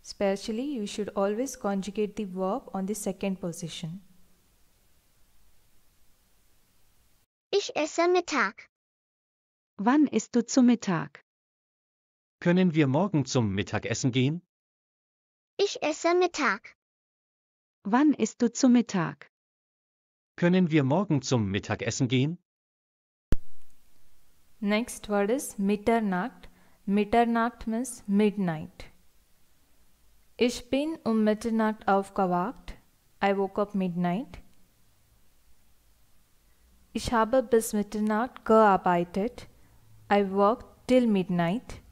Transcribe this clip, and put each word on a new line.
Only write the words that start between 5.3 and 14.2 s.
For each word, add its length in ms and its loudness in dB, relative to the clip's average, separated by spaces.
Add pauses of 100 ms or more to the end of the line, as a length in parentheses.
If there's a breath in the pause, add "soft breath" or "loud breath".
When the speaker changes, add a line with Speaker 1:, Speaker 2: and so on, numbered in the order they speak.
Speaker 2:
Ich 240 -2
esse 320 -2
Mittag. 600 -2 (1080)
Speaker 3:
Wann 320 4
isst 260 -4
du 100 2
zu 180 2
Mittag? 640 0 (1160)
Speaker 4:
Können 340 2
wir 140 4
morgen 360 0
zum 300 0
Mittagessen 560 -4
gehen? 320 -2 (1120)